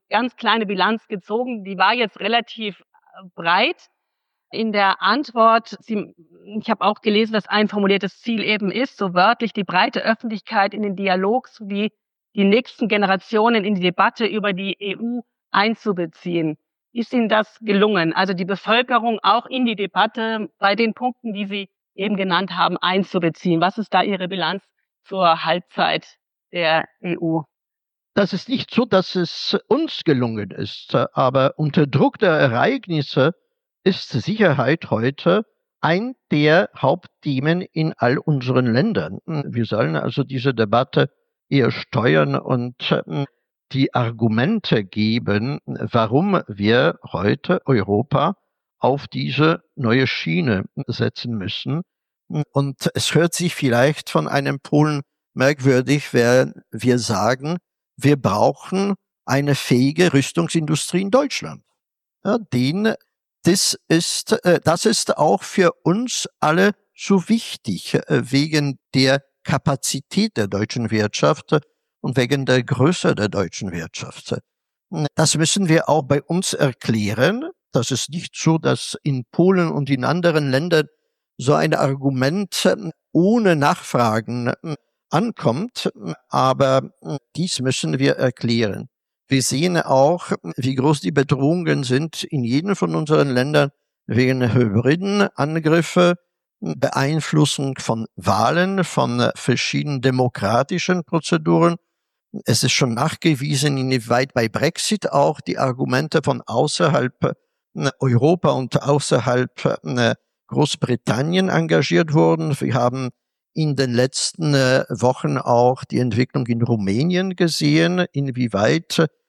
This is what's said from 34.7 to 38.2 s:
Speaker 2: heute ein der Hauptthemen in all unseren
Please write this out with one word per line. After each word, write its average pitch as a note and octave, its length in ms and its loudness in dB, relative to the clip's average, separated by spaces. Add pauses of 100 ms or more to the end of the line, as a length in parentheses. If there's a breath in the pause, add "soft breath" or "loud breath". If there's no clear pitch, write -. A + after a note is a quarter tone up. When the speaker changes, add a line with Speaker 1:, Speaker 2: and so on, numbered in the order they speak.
Speaker 2:
heute C#3 560 0 (340)
ein G3 340 0 (160)
der D#3 460 4
Hauptthemen D#3 840 -2
in D#3+ 340 -4
all B2 220 2
unseren B2+ 480 0